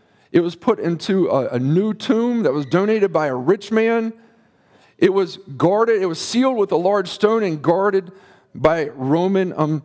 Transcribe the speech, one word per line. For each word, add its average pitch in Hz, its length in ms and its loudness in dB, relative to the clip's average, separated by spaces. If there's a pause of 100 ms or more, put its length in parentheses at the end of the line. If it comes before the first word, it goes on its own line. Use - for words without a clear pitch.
(300)
It 170 100 4
was 170 140 -2
put 208 240 -2
into 170 500 0
a, 127 200 0
a 123 100 -4
new 170 360 0
tomb 233 480 0
that 147 100 0
was 143 140 -4
donated 196 460 0
by 156 160 0
a 131 60 -2
rich 135 380 -2
man. 226 400 0 (840)
It 190 160 4
was 185 240 -2 (180)
guarded, 208 460 2
it 190 40 -2
was 165 140 -4
sealed 254 360 0
with 202 160 0
a 170 40 2
large 185 320 0
stone 220 340 0
and 160 200 -4
guarded 185 500 0 (420)
by 151 340 2
Roman, 175 680 0
um, 151 280 -2